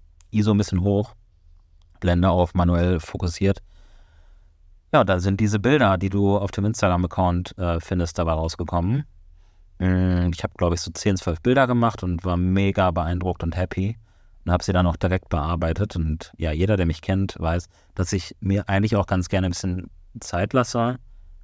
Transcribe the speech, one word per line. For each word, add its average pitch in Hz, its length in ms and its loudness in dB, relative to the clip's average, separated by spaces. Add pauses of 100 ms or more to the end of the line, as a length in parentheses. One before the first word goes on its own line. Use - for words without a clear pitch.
(320)
iso 107 200 2
ein 101 60 4
bisschen 98 240 0
hoch, 101 320 0 (880)
Blende 87 300 2
auf, 90 260 2
manuell 87 440 2
fokussiert. 92 600 -2 (1300)
Ja, 135 100 6
da 95 160 2
sind 95 200 0
diese 107 200 2
Bilder, 113 380 4
die 95 120 -2
du 101 280 2
auf 95 140 -4
dem 101 140 -4
Instagram-Account, 90 920 0
äh, 85 240 -2
findest, 87 360 -4
dabei 82 140 0
rausgekommen. 87 720 -2 (760)
Mm, 92 540 2
ich - 80 -10
hab, - 160 -6
glaub 85 160 2
ich, 85 60 -2
so - 120 -10
zehn, 95 260 0
zwölf - 240 -4
Bilder 127 260 4
gemacht 120 340 0
und 90 220 -2
war 90 140 0
mega 92 540 2
beeindruckt 87 520 -2
und 85 140 -4
happy 95 400 -2 (480)
und 87 80 0
hab 87 100 2
sie - 80 0
dann 90 160 4
auch 82 80 0
direkt 92 320 -2
bearbeitet. 82 720 -2
Und 80 400 -4
ja, 82 140 -2
jeder, 95 260 2
der 90 80 0
mich 80 160 -2
kennt, 95 360 -2
weiß, 85 300 -2 (260)
dass 92 200 -4
ich - 260 -6
mir 101 300 -2
eigentlich 101 260 2
auch 98 100 2
ganz 92 220 -2
gerne 95 200 0
ein 90 40 -2
bisschen 90 380 -6 (320)
Zeit 92 320 -4
lasse, 120 440 0 (460)